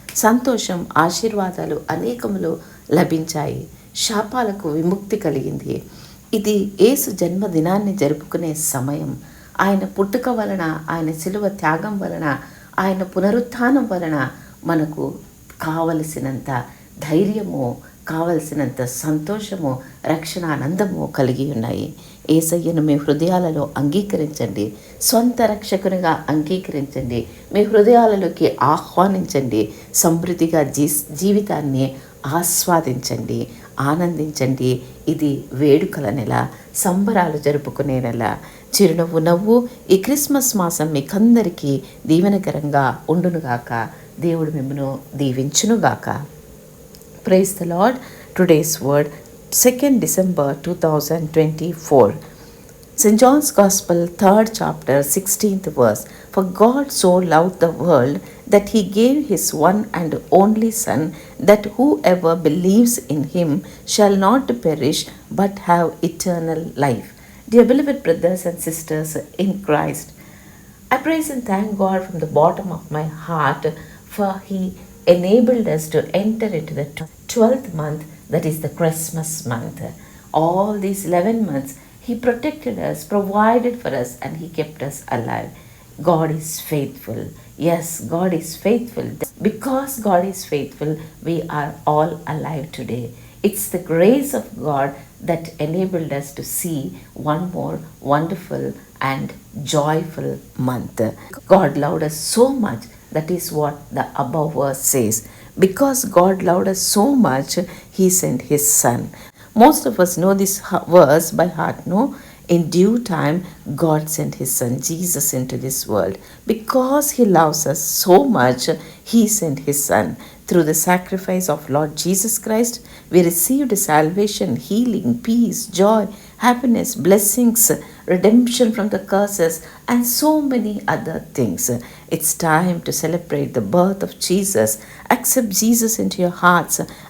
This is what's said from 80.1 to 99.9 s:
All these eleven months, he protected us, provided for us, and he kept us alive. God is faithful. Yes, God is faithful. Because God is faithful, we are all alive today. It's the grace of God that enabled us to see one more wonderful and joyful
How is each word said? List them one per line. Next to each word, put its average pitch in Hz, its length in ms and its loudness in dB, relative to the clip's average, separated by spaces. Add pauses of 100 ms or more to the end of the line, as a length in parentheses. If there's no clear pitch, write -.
All 190 460 0
these 196 280 -4
eleven 196 400 0
months, 139 320 -8 (220)
he 240 140 -8
protected 240 640 -4
us, 156 260 -6
provided 220 760 0
for - 80 -6
us, 123 320 -6
and 151 180 -10
he 165 100 -12
kept - 340 -8
us 139 260 -10
alive. 117 420 -6 (520)
God 160 280 2
is - 300 -6
faithful. 117 680 -6 (260)
Yes, 165 440 -2
God 170 320 -2
is - 240 -6
faithful. 208 560 -4 (280)
Because 269 600 -4
God 190 240 2
is 190 200 -8
faithful, 151 560 -6 (220)
we 165 260 -4
are 147 260 -6 (120)
all 156 400 2
alive 147 460 -6
today. 117 420 -8 (280)
It's - 260 0
the 185 100 -4
grace 196 560 2
of - 240 -8
God 139 360 -2 (260)
that - 400 -6
enabled 165 520 -4
us 139 220 -8
to - 100 -12
see 147 540 -8 (160)
one 156 380 -4
more 143 280 -6 (200)
wonderful 147 760 -4 (260)
and 135 320 -6 (300)
joyful 147 760 -2 (180)